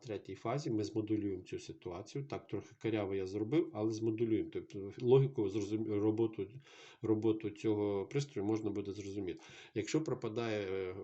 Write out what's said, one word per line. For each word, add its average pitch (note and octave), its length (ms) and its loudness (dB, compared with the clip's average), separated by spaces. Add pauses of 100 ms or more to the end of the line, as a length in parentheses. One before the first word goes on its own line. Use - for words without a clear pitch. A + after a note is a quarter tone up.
третій G2 340 -8
фазі, C#3+ 340 -4
ми G#2+ 140 0
змодулюємо G2+ 600 -2
цю - 160 -8
ситуацію. G#2+ 640 -6
Так, G2 220 -4
трохи - 340 -4
каряво G#2 340 4
я F#2+ 120 0
зробив, A2 460 2
але A2 200 2
змодулюємо. A2 600 2
Тобто G2 480 -8
логіку B2+ 480 6
зрозум-, G#2+ 500 -2
роботу, G#2+ 480 2 (540)
роботу A2 480 2
цього G#2 560 0
пристрою C#3 420 -2
можна G#2+ 220 0
буде G2 220 -4
зрозуміти. G2 480 -6 (360)
Якщо C3 280 0
пропадає, A2+ 680 -2
е, F#2 320 -2